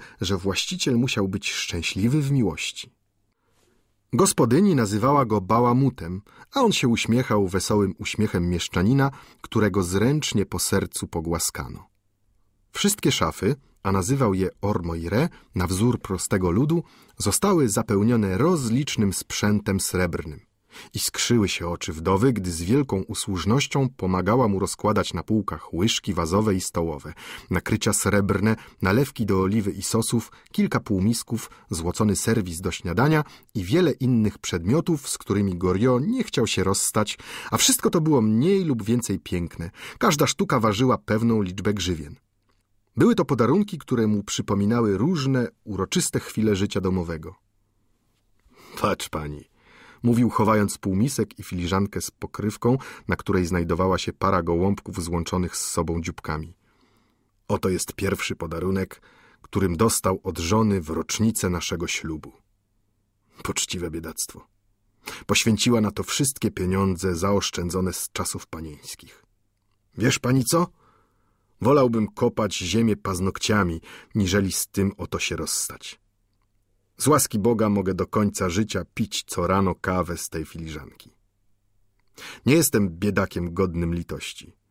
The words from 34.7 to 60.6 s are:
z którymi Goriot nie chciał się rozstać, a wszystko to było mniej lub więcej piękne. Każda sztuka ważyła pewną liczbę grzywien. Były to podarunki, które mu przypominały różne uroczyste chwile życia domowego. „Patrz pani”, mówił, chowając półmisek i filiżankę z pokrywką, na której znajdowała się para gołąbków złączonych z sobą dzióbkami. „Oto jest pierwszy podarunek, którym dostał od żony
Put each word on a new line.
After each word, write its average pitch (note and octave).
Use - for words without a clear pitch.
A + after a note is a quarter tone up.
z -
którymi G2
Goriot F#2+
nie A#3
chciał -
się F#2
rozstać, -
a -
wszystko -
to F3
było D#3
mniej C#3
lub C3
więcej G#2+
piękne. E2+
Każda D#3+
sztuka F3
ważyła A2+
pewną A2
liczbę G2
grzywien. D#2+
Były F#3
to F3
podarunki, D3
które A#2+
mu G#2
przypominały G#2
różne C3+
uroczyste G2
chwile G#2+
życia G2
domowego. E2+
„Patrz -
pani”, D2
mówił, A#2+
chowając G#2
półmisek G#2
i G2+
filiżankę F#2+
z -
pokrywką, -
na F2
której F#2
znajdowała F2
się -
para F#2+
gołąbków F2+
złączonych E2+
z -
sobą E2
dzióbkami. D#2+
„Oto G2+
jest F2+
pierwszy G2
podarunek, F#2
którym F#2
dostał F#2+
od F2+
żony G2+